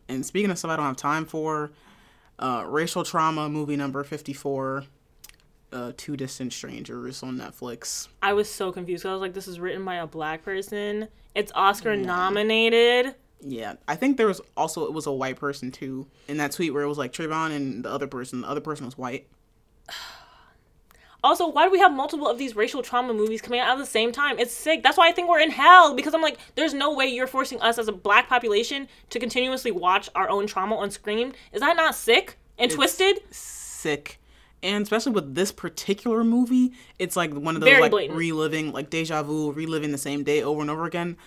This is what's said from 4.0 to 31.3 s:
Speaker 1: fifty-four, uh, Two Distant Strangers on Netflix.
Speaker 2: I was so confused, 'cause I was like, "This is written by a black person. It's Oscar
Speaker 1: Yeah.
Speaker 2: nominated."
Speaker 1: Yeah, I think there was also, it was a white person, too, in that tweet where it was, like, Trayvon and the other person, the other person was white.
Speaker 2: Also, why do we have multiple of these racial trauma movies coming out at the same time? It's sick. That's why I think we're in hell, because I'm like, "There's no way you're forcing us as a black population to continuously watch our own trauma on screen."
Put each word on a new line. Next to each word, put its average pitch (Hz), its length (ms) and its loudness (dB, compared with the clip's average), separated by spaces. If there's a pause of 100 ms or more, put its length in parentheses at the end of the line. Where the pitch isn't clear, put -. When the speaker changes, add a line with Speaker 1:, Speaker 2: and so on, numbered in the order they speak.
Speaker 1:
fifty-four, 139 840 -6 (880)
uh, 123 240 -8
Two - 180 -8
Distant 131 380 -8
Strangers 120 720 -12
on 131 140 -8
Netflix. - 680 -10 (140)
Speaker 2:
I 202 120 2
was 208 160 0
so 190 220 -6
confused, 180 320 -8
'cause 190 60 -6
I 185 40 -6
was 160 80 -6
like, 190 120 -8
"This 190 140 -10
is 175 120 -12
written 185 260 -6
by 180 100 -6
a 170 120 -6
black 160 360 -8
person. 208 680 -6 (260)
It's 208 180 -2
Oscar 202 400 2
Speaker 1:
Yeah. 196 120 -2
Speaker 2:
nominated." 226 1080 2 (260)
Speaker 1:
Yeah, 113 340 -10 (120)
I 147 80 -2
think 262 220 2
there 220 100 4
was 190 140 0 (160)
also, 156 280 -2
it - 80 -4
was 156 120 -6
a 147 80 -2
white 131 240 -4
person, 139 340 -6
too, 135 360 -10 (200)
in 143 100 -6
that 147 140 -2
tweet 160 220 -2
where 147 100 -2
it 143 60 -2
was, 147 80 -4
like, 127 160 -6
Trayvon 160 380 -4
and 135 340 -4
the 110 40 -6
other 139 180 -4
person, 127 340 -8
the - 80 -8
other 143 100 -4
person 147 260 -8
was 123 120 -14
white. 127 300 -10 (2000)
Speaker 2:
Also, 330 240 4
why 302 180 4
do 381 60 4
we 381 80 4
have 370 120 10
multiple 285 380 -4
of 240 80 0
these 247 180 -6
racial 254 260 0
trauma 247 320 -2
movies 220 280 -2
coming 240 180 -2
out 247 120 2
at 262 60 2
the 277 80 -6
same 233 280 0
time? 277 260 0
It's 240 140 -2
sick. 302 300 -2
That's 285 140 4
why 339 120 8
I - 20 6
think 349 160 -2
we're 339 140 6
in 311 100 4
hell, 320 420 10
because 285 200 -2
I'm 320 80 2
like, 311 160 0 (180)
"There's 294 180 0
no 285 200 0
way 269 140 2
you're 254 200 -2
forcing 262 340 -4
us 226 160 2
as 220 120 -2
a - 20 -2
black 208 380 4
population 247 580 0 (220)
to 240 100 -6
continuously 254 520 -2
watch 185 440 2
our 185 140 0
own 202 180 0
trauma 208 300 -2
on 202 140 -4
screen." 226 420 -4 (180)